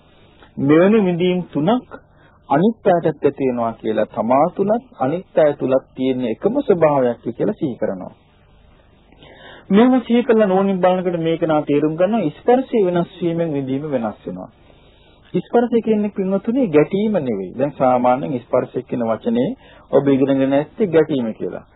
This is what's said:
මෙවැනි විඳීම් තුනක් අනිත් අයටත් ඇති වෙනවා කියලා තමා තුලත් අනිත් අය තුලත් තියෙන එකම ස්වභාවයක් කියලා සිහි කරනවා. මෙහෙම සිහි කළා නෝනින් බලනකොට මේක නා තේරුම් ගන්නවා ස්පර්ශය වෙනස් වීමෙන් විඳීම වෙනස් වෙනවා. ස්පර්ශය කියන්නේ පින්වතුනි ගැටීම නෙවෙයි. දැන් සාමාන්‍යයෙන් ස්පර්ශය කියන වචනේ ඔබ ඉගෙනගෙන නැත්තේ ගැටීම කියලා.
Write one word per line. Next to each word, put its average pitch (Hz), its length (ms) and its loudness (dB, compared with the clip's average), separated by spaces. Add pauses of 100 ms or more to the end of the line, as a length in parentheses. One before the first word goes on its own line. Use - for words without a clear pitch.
(560)
මෙවැනි 170 440 4
විඳීම් 180 440 0
තුනක් 185 440 -2 (600)
අනිත් 175 380 0
අයටත් 175 200 2 (120)
ඇති 143 120 0 (100)
වෙනවා 120 320 -2
කියලා 107 340 -4
තමා 127 420 0
තුලත් 208 360 -2 (120)
අනිත් 156 420 -4
අය 151 160 4
තුලත් 135 360 -2
තියෙන 131 340 -2
එකම 156 340 -2
ස්වභාවයක් 147 680 0
කියලා 160 300 -4
සිහි 127 220 -6
කරනවා. 98 360 -8 (1500)
මෙහෙම 247 360 4
සිහි 233 200 2
කළා 220 240 4
නෝනින් 190 340 0
බලනකොට 180 380 0
මේක 165 240 -2
නා 156 200 0
තේරුම් 151 340 0
ගන්නවා 185 360 0
ස්පර්ශය 247 500 0
වෙනස් 175 320 0
වීමෙන් 170 360 -4
විඳීම 139 340 -4
වෙනස් 120 360 -6
වෙනවා. 92 300 -14 (840)
ස්පර්ශය 233 460 0
කියන්නේ 208 300 -2
පින්වතුනි 202 580 -2
ගැටීම 190 460 2
නෙවෙයි. 104 380 -4
දැන් 123 200 -4
සාමාන්‍යයෙන් 127 680 0
ස්පර්ශය 127 420 -4
කියන 123 220 -6
වචනේ 117 440 -2 (400)
ඔබ - 180 2
ඉගෙනගෙන 269 400 2
නැත්තේ 139 400 -2
ගැටීම 151 460 0
කියලා. 90 320 -10 (120)